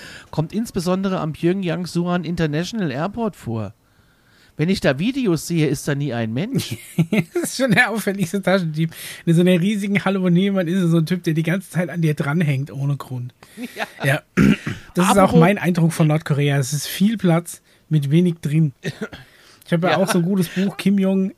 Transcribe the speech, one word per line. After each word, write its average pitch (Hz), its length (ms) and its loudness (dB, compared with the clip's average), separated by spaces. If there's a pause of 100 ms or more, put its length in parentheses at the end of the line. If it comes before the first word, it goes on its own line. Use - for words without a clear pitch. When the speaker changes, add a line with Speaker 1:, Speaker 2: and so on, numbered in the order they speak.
(300)
Speaker 1:
kommt 156 240 -4
insbesondere 185 640 -2
am 156 140 -4
Pyongyang 175 540 -2
Suan 175 360 -2
International 170 680 -2
Airport 202 440 -4
vor. 110 380 -8 (840)
Wenn 156 100 0
ich 190 100 0
da 143 180 2
Videos 214 480 -2
sehe, 160 220 0
ist 135 200 -4
da 151 60 -2
nie 139 220 -4
ein 113 180 -4
Mensch. 165 440 -4 (200)
Speaker 2:
<laughs> 165 140 0 (220)
Das 349 100 -2
ist - 140 -8
schon 254 140 0
der 220 200 2
auffälligste 196 500 -4
Taschendieb. 165 500 0 (340)
In 170 100 4
so 170 60 6
einer 180 200 4
riesigen 202 420 -2
Halle, 196 180 0
wo 185 80 2
niemand 190 380 2
ist, 185 140 0
ist 170 80 2
so 165 80 4
ein 170 80 2
Typ, 180 180 -2
der 160 120 -2
die 160 80 0
ganze 165 260 -4
Zeit 180 200 -2
an 175 120 -6
dir 156 140 2
dranhängt, 143 560 0
ohne 139 260 -2
Grund. 123 360 -10 (220)
Speaker 1:
<laughs> 240 200 -12
Ja. 208 100 -6 (180)
Speaker 2:
Ja. 143 180 0 (760)
Das 180 100 2
ist 190 60 4
auch 202 140 4
Speaker 1:
Apropos 170 140 4
Speaker 2:
mein 180 200 6
Eindruck 165 340 2
von 160 140 4
Nordkorea. 143 500 0
Es 135 160 -2
ist 143 140 -4
viel 214 300 0
Platz 170 440 0 (260)
mit 147 220 0
wenig 170 320 4
drin. 151 320 0 (920)
Ich - 80 -4
habe 175 140 0
ja 165 60 2
Speaker 1:
Ja. 151 40 2
Speaker 2:
auch 185 140 2
so 185 80 4
ein 170 60 2
gutes 185 240 0
Buch, 190 280 -2
Kim 202 200 2
Jong, 190 400 0